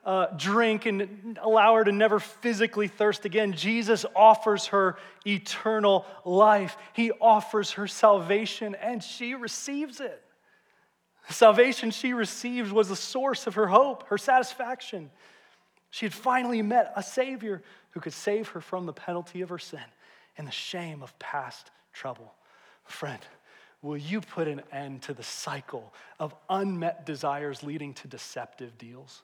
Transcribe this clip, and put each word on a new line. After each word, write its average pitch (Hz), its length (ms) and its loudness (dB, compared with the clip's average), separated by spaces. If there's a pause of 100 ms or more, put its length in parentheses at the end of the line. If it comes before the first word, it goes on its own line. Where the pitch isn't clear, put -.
uh, 190 220 0 (100)
drink 208 500 2
and 202 540 -6
allow 220 360 6
her 214 80 4
to 202 80 4
never 208 260 2
physically 214 680 -2
thirst 208 360 0
again. 202 280 0
Jesus 208 520 0 (120)
offers 220 500 8
her 190 320 2 (260)
eternal 202 800 2 (200)
life. 196 520 4 (180)
He 226 180 0
offers 214 600 4
her 202 120 -6
salvation, 202 880 2
and 214 300 -6
she 240 320 -10
receives 277 640 -8
it. 233 200 -12 (1080)
The 165 60 -10
salvation 226 580 6
she 247 200 -4
received 240 600 -6
was 208 160 2
the 190 80 -6
source 262 500 -6
of 180 80 -6
her 208 140 0
hope, 262 400 4
her 202 100 -2
satisfaction. 240 960 -2 (760)
She - 140 -10
had 202 80 -4
finally 247 480 -2
met 214 340 2
a 202 80 -6
Savior 226 600 -4 (300)
who 175 80 -10
could 156 120 -10
save 208 360 -4
her 170 120 -12
from 180 240 -8
the 156 80 -10
penalty 175 480 -10
of 180 80 -8
her 175 100 -10
sin 139 260 -16 (520)
and 151 100 -14
the 123 60 -12
shame 165 500 -12
of - 160 -20
past - 520 -12 (240)
trouble. 120 400 -14 (500)
Friend, 139 400 -12 (560)
will 147 160 -10
you 165 240 -6
put 165 260 -6
an 143 140 -6 (100)
end 139 320 -12
to 143 120 -12
the 127 80 -16
cycle 135 720 -12 (260)
of 156 140 -8 (160)
unmet 180 560 -4
desires 143 560 -6
leading 147 320 -10
to - 140 -18
deceptive 120 680 -16
deals? 123 480 -20